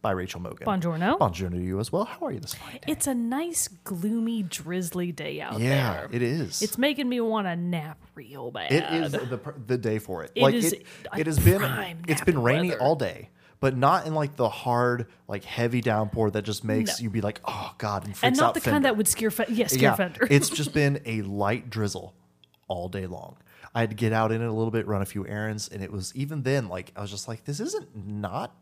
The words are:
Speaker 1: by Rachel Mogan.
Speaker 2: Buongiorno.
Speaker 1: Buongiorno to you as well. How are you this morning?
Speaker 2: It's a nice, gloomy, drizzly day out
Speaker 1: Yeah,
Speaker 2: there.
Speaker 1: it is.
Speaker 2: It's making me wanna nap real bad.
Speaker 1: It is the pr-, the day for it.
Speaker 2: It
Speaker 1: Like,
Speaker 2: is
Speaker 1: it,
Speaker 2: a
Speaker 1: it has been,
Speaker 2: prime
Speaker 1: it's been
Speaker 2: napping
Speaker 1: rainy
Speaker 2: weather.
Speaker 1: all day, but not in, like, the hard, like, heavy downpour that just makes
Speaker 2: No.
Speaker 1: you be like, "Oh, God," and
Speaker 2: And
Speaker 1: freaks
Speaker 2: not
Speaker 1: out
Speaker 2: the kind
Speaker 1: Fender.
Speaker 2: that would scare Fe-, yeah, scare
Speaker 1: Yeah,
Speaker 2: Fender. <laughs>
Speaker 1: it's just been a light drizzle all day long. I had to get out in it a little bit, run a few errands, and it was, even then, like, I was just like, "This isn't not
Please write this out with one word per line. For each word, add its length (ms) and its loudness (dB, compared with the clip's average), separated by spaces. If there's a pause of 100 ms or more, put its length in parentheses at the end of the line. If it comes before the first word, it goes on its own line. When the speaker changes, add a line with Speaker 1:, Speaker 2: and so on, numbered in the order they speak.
Speaker 1:
by 100 0
Rachel 280 -4
Mogan. 260 -12
Speaker 2:
Buongiorno. 540 0
Speaker 1:
Buongiorno 320 2
to 100 -2
you 200 -2
as 100 -4
well. 140 0
How 200 -10
are 60 -4
you 80 -6
this 220 -10
morning? 260 -16
Speaker 2:
It's 180 -2
a 80 0
nice, 540 -2
gloomy, 760 -4
drizzly 680 -4
day 300 -8
out 180 -6
Speaker 1:
Yeah, 340 2
Speaker 2:
there. 200 -8
Speaker 1:
it 80 0
is. 400 -2
Speaker 2:
It's 160 -2
making 320 0
me 100 0
wanna 380 0
nap 400 -4 (180)
real 340 -12
bad. 220 -4
Speaker 1:
It 220 4
is 180 0
the 260 -4
pr-, 300 -12
the 100 2
day 220 0
for 240 -6
it. 120 -12
Speaker 2:
It 60 2
Speaker 1:
Like, 140 8
Speaker 2:
is 160 2
Speaker 1:
it, 140 -8 (260)
Speaker 2:
a 80 -6
Speaker 1:
it 80 0
has 100 2
been, 220 8
Speaker 2:
prime 380 -2 (100)
Speaker 1:
it's 140 2
been 140 4
Speaker 2:
napping 100 2
Speaker 1:
rainy 240 4
Speaker 2:
weather. 120 -2
Speaker 1:
all 140 6
day, 340 -4 (300)
but 160 2
not 320 4
in, 80 -2
like, 220 -2
the 100 4
hard, 600 2 (200)
like, 160 -8
heavy 380 0
downpour 500 2
that 120 0
just 200 -4
makes 380 0
Speaker 2:
No. 20 -6
Speaker 1:
you 60 -2
be 100 0
like, 260 -4
"Oh, 320 -8
God," 260 -2
and 80 -8
Speaker 2:
And 60 -12
Speaker 1:
freaks 220 4
Speaker 2:
not 80 6
Speaker 1:
out 60 4
Speaker 2:
the 80 0
kind 140 4
Speaker 1:
Fender. 120 4
Speaker 2:
that 80 4
would 140 2
scare 220 2
Fe-, 180 -2
yeah, 180 2
scare 140 4
Speaker 1:
Yeah, 140 8
Speaker 2:
Fender. 320 0
<laughs> 40 4
Speaker 1:
it's 160 8
just 260 -2
been 320 4
a 180 -2
light 460 0
drizzle 460 -4 (540)
all 180 -4
day 180 -4
long. 300 -12 (400)
I 60 2
had 80 2
to 60 -6
get 180 2
out 180 4
in 100 0
it 60 -2
a 40 -2
little 200 0
bit, 160 0
run 140 0
a 40 0
few 220 -8
errands, 400 -6
and 160 -8
it 80 -8
was, 240 -8
even 280 -4
then, 260 0
like, 260 -8
I 60 -8
was 100 -8
just 160 -10
like, 160 -10
"This 160 -6
isn't 300 -6 (180)
not 540 -6